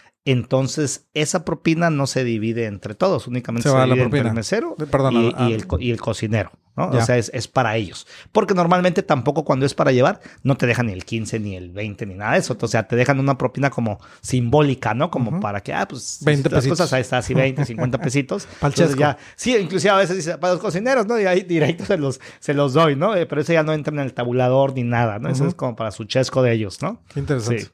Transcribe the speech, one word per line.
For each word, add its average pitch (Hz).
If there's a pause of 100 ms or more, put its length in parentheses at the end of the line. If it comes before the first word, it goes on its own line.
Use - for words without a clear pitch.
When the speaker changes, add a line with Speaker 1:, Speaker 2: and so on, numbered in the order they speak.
(240)
Speaker 1:
entonces 131
esa 151
propina 165
no 139
se 131
divide 113
entre 104
todos, 170
únicamente 120
Speaker 2:
Se 151
Speaker 1:
se 135
Speaker 2:
va 131
la 131
Speaker 1:
divide 127
entre 131
Speaker 2:
propina. 120
Speaker 1:
el 113
mesero 226
Speaker 2:
De-, 151
perdón, 135
Speaker 1:
y, 117
Speaker 2:
a-, 123
Speaker 1:
y 113
el 101
co-, 87
y 123
el 113
cocinero, 107 (240)
¿no? 175
Speaker 2:
Ya. 127
Speaker 1:
O 113
sea, 123
es, 110
es 120
para 117
ellos. 101 (240)
Porque 202
normalmente 180
tampoco 143
cuando 135
es 135
para 143
llevar, 131 (240)
no 131
te -
dejan 120
ni 104
el 92
quince, 113
ni 101
el 90
veinte, 104
ni 92
nada 107
de 180
eso. -
O 117
sea, 110
te -
dejan 127
una 135
propina 135
como 113 (220)
simbólica, 127
¿no? 160
Como 127
Speaker 2:
Ujú. 175
Speaker 1:
para 101
que, -
ah, 196
pues, -
Speaker 2:
Veinte 143
Speaker 1:
las 135
cosas 151
Speaker 2:
pesitos. 123
Speaker 1:
ahí 131
está, 127
así, 123
veinte, 135
cincuenta 123
Speaker 2:
<laughs> -
Speaker 1:
pesitos. 139 (140)
Speaker 2:
Pa'l 147
Speaker 1:
Entonces 170 (100)
Speaker 2:
chesco. 135
Speaker 1:
ya, 147 (160)
sí, 247
inclusive 185
a 196
veces 190
dice, 160
para 180
los 160
cocineros, 214
¿no? 233
Y 202
ahí 185
directo 170
se 196
los, 139 (180)
se -
los 143
doy, 156
¿no? 190
Eh, 165
pero 147
eso 165
ya 156
no 156
entra 156
en 147
el 131
tabulador 127
ni 127
nada, 117
¿no? 139
Eso 135
Speaker 2:
Ujú. 165
Speaker 1:
es 175
como 123
para 110
su 113
chesco 131
de 120
ellos, 107
¿no? 196 (100)
Speaker 2:
Qué 147
interesante, 120
Speaker 1:
Sí. -